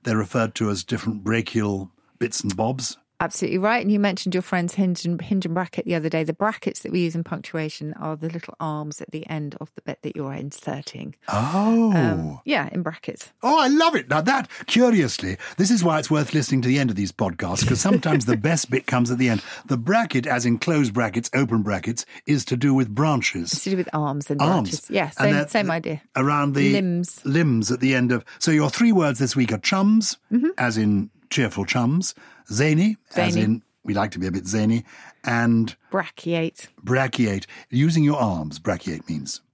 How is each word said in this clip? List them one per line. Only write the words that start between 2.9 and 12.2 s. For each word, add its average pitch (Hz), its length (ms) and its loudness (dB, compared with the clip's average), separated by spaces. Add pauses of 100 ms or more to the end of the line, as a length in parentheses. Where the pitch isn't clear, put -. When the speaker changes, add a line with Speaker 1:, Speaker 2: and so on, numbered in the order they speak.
Speaker 2:
Absolutely 170 380 -4
right. 214 240 0
And 208 100 0
you 208 80 2
mentioned 190 360 0
your 185 80 0
friends 175 320 -4
Hinge 185 280 0
and, 170 160 -2
Hinge 190 280 -2
and 165 80 -4
Bracket 175 300 -4
the 170 100 -2
other 160 120 -2
day. 160 160 -2
The 160 100 -2
brackets - 480 -4
that - 100 -8
we 185 80 0
use 170 160 -2
in 165 80 -4
punctuation 156 720 -8
are 156 200 -8
the 160 140 -8
little 165 300 -12
arms 151 420 -8
at - 80 -12
the 156 180 -12
end 151 320 -8
of - 140 -14
the - 80 -18
bit - 220 -12
that - 120 -8
you're 139 200 -8
inserting. - 800 -10 (120)
Speaker 1:
Oh. 202 680 2
Speaker 2:
Um, 117 500 0